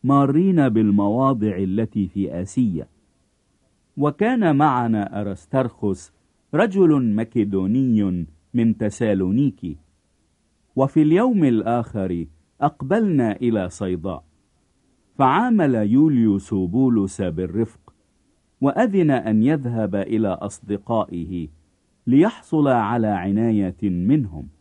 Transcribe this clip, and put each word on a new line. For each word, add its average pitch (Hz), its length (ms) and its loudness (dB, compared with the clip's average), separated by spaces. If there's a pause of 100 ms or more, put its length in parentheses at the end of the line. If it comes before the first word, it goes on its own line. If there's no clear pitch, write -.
مارين 143 640 2
بالمواضع 107 880 0
التي 98 500 -2
في 87 340 -6
آسيا. 98 460 -2 (1080)
وكان 170 580 2
معنا 120 680 0
أرسترخس، 104 920 -4 (400)
رجل 156 640 2
مكيدوني 104 1080 0 (280)
من 117 240 0
تسالونيكي. 101 1000 -2 (1000)
وفي 139 260 2
اليوم 190 420 2
الآخر 107 840 -2 (360)
أقبلنا 143 760 0
إلى 110 340 -2
صيداء، 90 540 -6 (920)
فعامل 156 600 2
يوليوس 113 760 2
بولس 101 680 0
بالرفق، 92 720 -6 (680)
وأذن 185 500 2
أن 110 320 0
يذهب 120 520 -2
إلى 107 320 -2
أصدقائه 95 1200 -6 (600)
ليحصل 151 600 2
على 117 400 0
عناية 101 760 -2
منهم. 90 640 -2 (140)